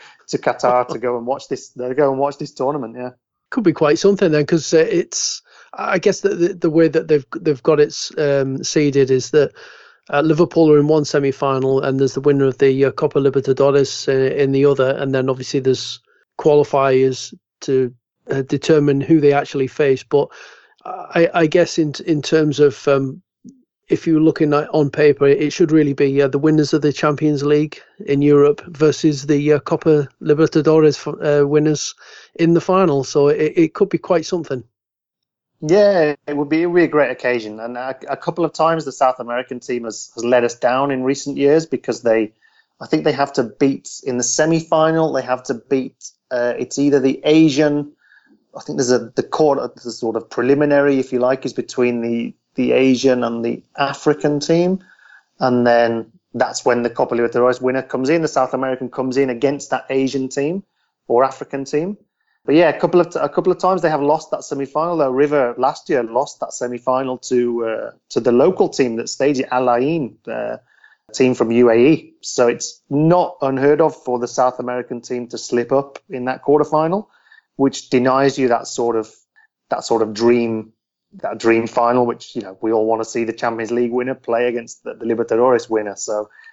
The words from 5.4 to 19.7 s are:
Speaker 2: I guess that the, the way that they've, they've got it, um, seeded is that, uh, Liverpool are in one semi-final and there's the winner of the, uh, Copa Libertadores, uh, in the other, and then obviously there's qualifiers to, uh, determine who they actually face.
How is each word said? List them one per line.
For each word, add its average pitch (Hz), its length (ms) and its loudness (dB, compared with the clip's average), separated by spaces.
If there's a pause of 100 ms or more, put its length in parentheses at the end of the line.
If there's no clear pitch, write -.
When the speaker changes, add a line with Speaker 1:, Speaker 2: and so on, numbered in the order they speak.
Speaker 2:
I 196 240 -4
guess - 220 0
that 196 160 -2
the, 175 180 -2
the 170 160 -2
way 165 160 4
that 160 220 -2
they've, 147 180 0 (140)
they've 151 240 -2
got 156 160 4
it, - 160 0 (200)
um, 139 460 -2
seeded 139 480 2
is 131 220 0
that, 147 200 2 (560)
uh, 143 120 0
Liverpool 160 500 2
are 151 80 8
in 147 80 4
one 151 180 2
semi-final 135 800 0
and 135 160 -2
there's 135 160 0
the 135 60 -6
winner 139 240 2
of 127 140 0
the, 135 260 4
uh, 131 80 2
Copa 147 260 -2
Libertadores, 139 880 0
uh, 135 300 0
in 139 160 0
the 139 140 4
other, 135 240 2
and 139 220 -4
then 131 160 -2
obviously 131 300 -4
there's 127 400 -2 (400)
qualifiers 135 960 2 (280)
to, 131 300 -2 (380)
uh, 139 120 -2
determine 143 580 0
who 160 200 2
they 143 120 4
actually 139 340 -2
face. 135 380 0